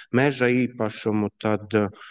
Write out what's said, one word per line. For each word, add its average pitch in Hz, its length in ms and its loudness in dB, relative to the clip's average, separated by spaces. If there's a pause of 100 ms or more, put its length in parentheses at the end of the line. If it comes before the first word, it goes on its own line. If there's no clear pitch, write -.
(120)
meža 127 400 2
īpašumu, 113 880 -2
tad, 104 340 -2
ā, 104 140 4 (220)